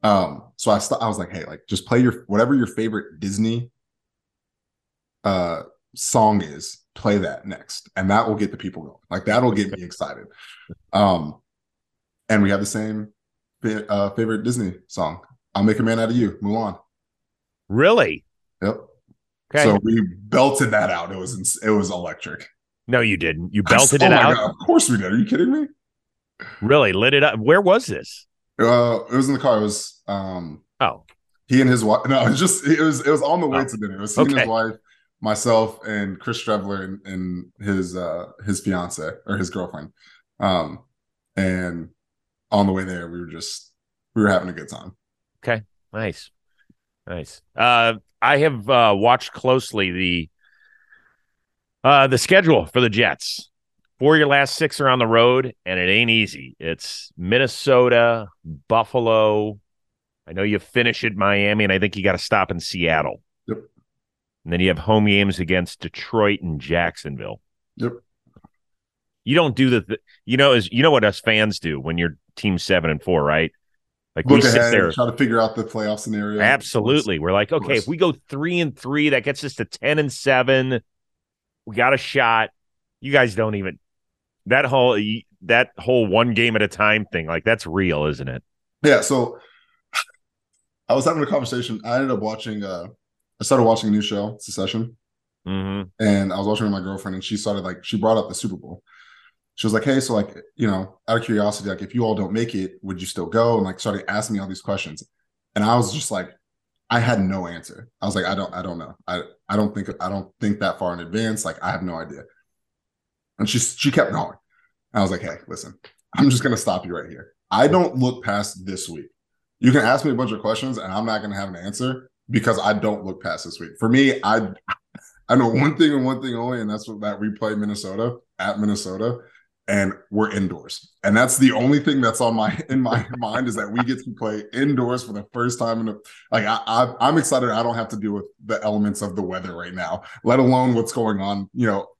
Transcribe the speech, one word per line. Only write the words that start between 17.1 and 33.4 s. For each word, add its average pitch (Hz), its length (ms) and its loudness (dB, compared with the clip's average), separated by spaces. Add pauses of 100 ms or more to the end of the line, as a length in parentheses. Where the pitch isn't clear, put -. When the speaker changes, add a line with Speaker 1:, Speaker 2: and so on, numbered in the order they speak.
Speaker 2:
Really? 139 560 2 (380)
Speaker 1:
Yep. 101 140 0 (800)
Speaker 2:
Okay. 147 100 4
Speaker 1:
So 101 180 6
we 113 180 2 (240)
belted 127 480 2
that 104 180 0
out. 87 200 -6
It 95 80 -10
was 101 180 -8
ins-, 92 260 -6
it 110 80 0
was 98 200 2
electric. 82 560 -10 (400)
Speaker 2:
No, 123 140 2
you 110 160 0
didn't. 82 360 -4
You 104 140 0
Speaker 1:
I - 80 4
s-, 117 40 6 (120)
Speaker 2:
belted 139 140 4
Speaker 1:
oh - 20 6
Speaker 2:
it 123 40 6
Speaker 1:
my 120 120 6
Speaker 2:
out? 151 140 6
Speaker 1:
God, 107 140 -2
of - 140 -12
course 330 240 4
we - 100 2
did. - 140 -2
Are 220 40 0
you 233 80 2
kidding 247 260 2
me? 294 160 0 (920)
Speaker 2:
Really? 117 320 4
Lit 117 220 2
it 143 100 6
up? 113 160 2
Where 151 200 6
was 208 260 4
this? - 400 -10 (340)
Speaker 1:
Uh, 120 400 4 (100)
it 120 40 -4
was 131 140 2
in 139 60 0
the 127 60 -4
car. 127 180 4
It 107 40 2
was, - 460 -6
um, 92 540 -8 (180)
Speaker 2:
Oh. 95 240 -2 (420)
Speaker 1:
he 127 140 4
and 127 100 6
his 117 140 2
wife. 107 240 2
No, 131 180 2
it - 40 4
was 135 100 0
just, 180 260 0
it 151 140 2
was, 147 260 0
it 143 40 2
was 151 120 2
on 160 180 0